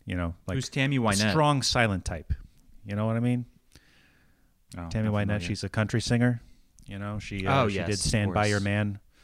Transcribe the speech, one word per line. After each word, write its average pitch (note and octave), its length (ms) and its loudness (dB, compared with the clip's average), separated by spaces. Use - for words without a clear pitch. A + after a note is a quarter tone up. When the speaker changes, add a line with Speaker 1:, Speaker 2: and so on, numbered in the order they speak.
Speaker 1:
you - 120 -4
know, E2+ 180 -2
like - 100 -4
Speaker 2:
Who's C3 120 -4
Tammy C#3 280 0
Speaker 1:
a B2+ 40 2
Speaker 2:
Wynette? G#2+ 300 2
Speaker 1:
strong D3 320 4
silent A2 420 0
type. - 280 -6
You G2+ 100 -8
know G#2+ 120 0
what A2+ 100 0
I A#2 40 0
mean? B2 260 0
Speaker 2:
Oh, F2 140 -8
Speaker 1:
Tammy A2 180 0
Speaker 2:
not G#2 60 0
Speaker 1:
Wynette, G#2 80 2
Speaker 2:
familiar. G#2 180 0
Speaker 1:
she's F#2+ 240 -4
a G2 40 -4
country A2 320 0
singer. A#2+ 420 2
You G2 120 -10
know, G#2 200 -6
she, G2 280 -6
uh, C3+ 180 4
Speaker 2:
Oh, A2 40 2
Speaker 1:
she G2 80 -2
Speaker 2:
yes, F2 100 -2
Speaker 1:
did G2+ 80 0
Speaker 2:
of G2 60 -2
Speaker 1:
Stand G2+ 340 0
by G#2 120 4
Your G#2 120 2
Speaker 2:
course. G2 60 -2
Speaker 1:
Man. G2+ 340 0